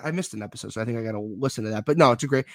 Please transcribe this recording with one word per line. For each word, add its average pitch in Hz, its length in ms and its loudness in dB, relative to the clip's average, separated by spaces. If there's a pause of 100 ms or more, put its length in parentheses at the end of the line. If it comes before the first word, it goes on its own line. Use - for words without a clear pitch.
I 156 80 -4
missed 180 220 -6
an 107 100 -8
episode, 104 300 -12
so 110 80 -4
I 110 40 -2
think 117 120 -4
I 113 60 -4
gotta 110 160 -4
listen 110 440 -4
to 107 80 -4
that. 107 140 -4
But 151 120 4
no, 156 140 10
it's 120 120 2
a 143 40 -2
great. 131 280 2